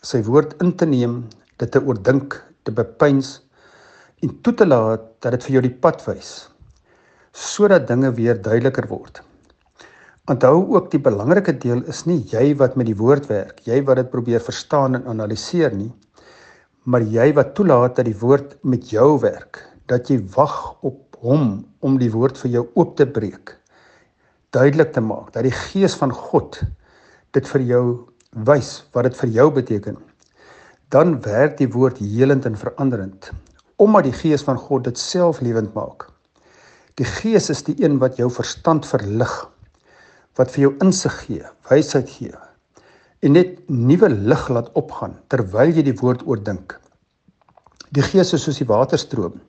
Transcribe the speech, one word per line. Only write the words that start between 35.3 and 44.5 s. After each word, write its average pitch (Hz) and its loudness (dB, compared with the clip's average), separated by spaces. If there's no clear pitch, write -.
lewend 113 -4
maak. - -10
Die 127 -2
Gees - 0
is - -10
die - -4
een 147 2
wat - 0
jou 120 0
verstand 147 -2
verlig, 107 -2
wat 127 2
vir 139 4
jou 139 4
insig - 2
gee, - -10
wysheid 143 2
gee, - -16
en 143 4
net 180 2
nuwe 131 4
lig 107 0